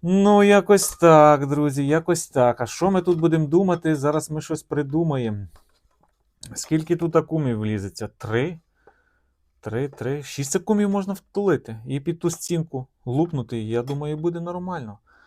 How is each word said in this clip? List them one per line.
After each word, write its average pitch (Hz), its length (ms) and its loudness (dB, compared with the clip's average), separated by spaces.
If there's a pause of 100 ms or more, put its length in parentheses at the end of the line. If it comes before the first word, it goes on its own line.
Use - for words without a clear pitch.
Ну, 196 400 4
якось 202 540 4
так, 151 500 8
друзі, 143 400 -2
якось 165 420 0
так. 123 320 2
А 120 60 -6
що 180 240 -2
ми 185 120 0
тут 175 160 0
будемо 160 280 4
думати? 170 500 2
Зараз 151 340 -2
ми 151 100 -8
щось 151 220 -8
придумаємо. 139 840 -4 (1080)
Скільки 160 420 -4
тут 165 200 -2
акумів 156 420 -2
влізеться? 107 500 -6 (100)
Три? 131 400 -4 (1000)
Три, 120 280 -6
три. 139 340 -8
Шість 139 340 -8
акумів 202 340 0
можна 196 240 -4
втулити. 175 720 -4
І 135 140 -6
під 170 180 -8
ту 170 120 -2
стінку 160 560 -8 (180)
лупнути, 127 580 -4
я 113 200 -4
думаю, 143 340 -8
буде 170 240 -6
нормально. 175 580 -10 (280)